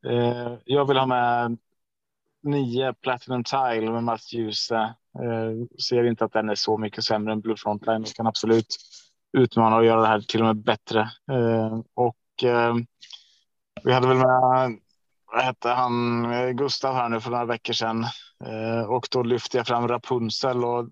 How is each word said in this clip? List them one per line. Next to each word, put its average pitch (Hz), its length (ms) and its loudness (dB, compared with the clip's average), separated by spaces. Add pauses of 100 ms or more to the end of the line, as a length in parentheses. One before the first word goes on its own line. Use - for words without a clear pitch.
Eh, 120 480 0 (120)
jag 139 220 2
vill 139 100 4
ha 131 80 4
med 120 520 0 (840)
nio, 131 500 -2
Platinum 123 500 -4
Tile 117 480 0
med 117 120 -2
Mats 117 300 -4
Djuse. 113 600 -2 (260)
Eh, 113 580 -4 (120)
ser 120 140 2
inte 117 220 2
att - 80 -6
den 107 160 0
är 104 60 0
så 107 220 -2
mycket 110 260 -6
sämre 110 300 0
än 107 80 -4
Blue 110 160 -4
Frontline. 107 440 -2
Den 110 140 -10
kan 113 120 -2
absolut 113 480 0 (640)
utmana 117 380 6
och 113 100 6
göra 113 160 6
det 110 60 4
här 110 140 2
till 113 180 -2
och 113 80 4
med 107 160 0
bättre. 110 460 0 (220)
Eh, 113 480 0 (140)
och, - 500 -4
eh, 117 320 2 (1080)
vi 127 100 4
hade 127 140 4
väl 131 100 6
med, 127 600 2 (460)
vad 113 180 -4
hette 127 260 -2
han, 120 640 0
eh, 123 160 -2
Gustav 131 460 -2
här 120 140 0
nu 113 120 -2
för 120 100 -8
några 120 140 -2
veckor 117 280 -4
sedan. 113 300 -2 (420)
Eh, 113 440 -4
och 120 220 -2
då 127 120 0
lyfte 117 340 -2
jag 117 100 -2
fram 120 200 0
Rapunzel 120 800 -2
och 120 260 -2